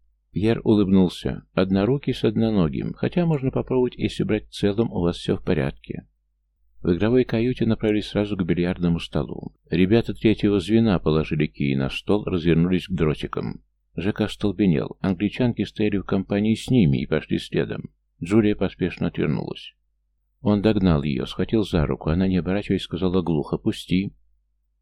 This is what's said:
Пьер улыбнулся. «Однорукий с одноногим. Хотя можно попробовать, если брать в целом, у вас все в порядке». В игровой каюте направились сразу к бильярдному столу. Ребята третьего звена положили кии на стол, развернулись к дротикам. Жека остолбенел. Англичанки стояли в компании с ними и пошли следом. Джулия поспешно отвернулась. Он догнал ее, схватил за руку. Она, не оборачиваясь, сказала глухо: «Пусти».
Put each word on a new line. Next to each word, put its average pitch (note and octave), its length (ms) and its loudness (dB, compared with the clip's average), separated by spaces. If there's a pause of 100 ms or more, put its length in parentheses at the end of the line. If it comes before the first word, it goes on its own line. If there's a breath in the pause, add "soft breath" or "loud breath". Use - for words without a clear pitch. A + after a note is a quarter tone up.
(320)
Пьер A2 320 0
улыбнулся. F#2+ 800 2 (100)
«Однорукий G2 600 0
с - 100 -8
одноногим. G#2 680 0
Хотя E3+ 320 -2
можно C3 240 0
попробовать, B2 460 0
если G#2+ 280 -2
брать G#2 240 -2
в - 40 -20
целом, G2+ 400 0
у - 80 -4
вас E2+ 160 0
все - 200 -2
в - 80 -8
порядке». - 640 -4 (760)
В F2+ 100 0
игровой A2 300 2
каюте A#2+ 420 -2
направились G#2+ 440 0
сразу G#2 280 -2
к F#2+ 60 -2
бильярдному F2 560 0
столу. - 560 -8 (160)
Ребята F#2+ 440 2
третьего G#2 440 2
звена G#2 400 2
положили D#2 480 0
кии C#2 300 -2
на C2+ 120 -2
стол, G#2 360 -2
развернулись E2+ 640 2
к - 40 -6
дротикам. D2+ 680 -4 (320)
Жека G2+ 300 -2
остолбенел. F#2 760 0
Англичанки G2+ 600 0
стояли G2+ 360 -2
в F2+ 60 -6
компании G2+ 520 0
с - 140 -10
ними D2 320 4
и - 40 -6
пошли - 320 -2
следом. - 520 -6 (300)
Джулия G#2 360 2
поспешно F2+ 500 -4
отвернулась. - 680 -4 (640)
Он G#2 200 0
догнал F#2 440 4
ее, C2 220 -2
схватил G#2 360 -2
за E2+ 240 0
руку. - 240 -2
Она, F#2 160 2
не F#2 120 2
оборачиваясь, F#2+ 440 -2
сказала F#2 400 -2
глухо: D#2+ 360 0
«Пусти». - 540 -2 (680)